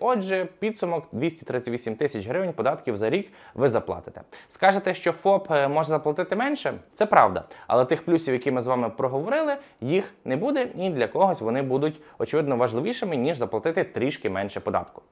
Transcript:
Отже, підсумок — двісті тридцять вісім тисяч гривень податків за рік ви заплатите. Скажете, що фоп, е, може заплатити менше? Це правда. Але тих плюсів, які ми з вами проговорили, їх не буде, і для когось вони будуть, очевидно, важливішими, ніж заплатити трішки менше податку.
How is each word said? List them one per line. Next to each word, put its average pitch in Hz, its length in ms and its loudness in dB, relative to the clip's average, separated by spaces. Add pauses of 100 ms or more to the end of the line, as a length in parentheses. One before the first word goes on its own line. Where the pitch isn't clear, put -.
Отже, 190 440 0 (140)
підсумок — 185 540 -4
двісті 160 340 -4
тридцять 120 280 -4
вісім 110 220 -4
тисяч 110 300 -2
гривень 175 260 -2
податків 123 440 -2
за 110 140 0
рік 196 220 0 (220)
ви 131 140 4
заплатите. 101 520 -4 (280)
Скажете, 190 460 2
що 175 180 0
фоп, 196 380 0
е, 139 180 2
може 151 200 0
заплатити 156 480 0
менше? 247 380 -2 (180)
Це 214 140 0
правда. 110 380 6 (220)
Але 123 180 6
тих 151 200 0
плюсів, 160 300 2
які 127 160 0
ми 127 100 0
з 117 60 -2
вами 123 240 0
проговорили, 220 680 -2 (240)
їх 175 340 -2 (100)
не 131 120 -2
буде, 254 320 0 (100)
і 185 120 -2
для 123 180 0
когось 180 320 2
вони 117 220 0
будуть, 139 380 0 (180)
очевидно, 139 380 0
важливішими, 151 600 0
ніж 139 200 0
заплатити 120 480 -2
трішки - 460 -4
менше 98 300 -4
податку. 95 520 -4